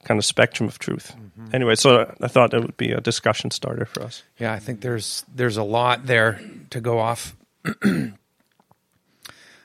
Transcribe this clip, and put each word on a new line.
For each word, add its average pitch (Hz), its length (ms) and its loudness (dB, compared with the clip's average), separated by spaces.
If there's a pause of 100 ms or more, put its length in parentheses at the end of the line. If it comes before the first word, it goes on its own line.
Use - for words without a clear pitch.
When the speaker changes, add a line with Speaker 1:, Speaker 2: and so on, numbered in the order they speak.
Speaker 1:
kind 110 140 2
of 104 80 0
spectrum - 420 0
of - 120 -12
truth. - 360 -8
Speaker 2:
Mm-hmm. 110 400 -10
Speaker 1:
Anyway, 120 200 2
so 120 460 6
I 117 60 -2
thought 120 260 4
it 117 80 2
would - 160 -8
be 117 140 -2
a 117 100 -2
discussion 113 500 -2
starter - 340 -6
for - 180 -10
us. - 200 -14 (140)
Speaker 2:
Yeah, 113 160 -4
I 107 60 -8
think 107 220 -10
there's, 120 520 -6
there's 123 240 0
a 110 60 0
lot 120 420 0
there 113 360 2 (300)
to 123 100 -8
go 117 180 0
off. 117 400 -4
<clears throat> - 440 -10 (1800)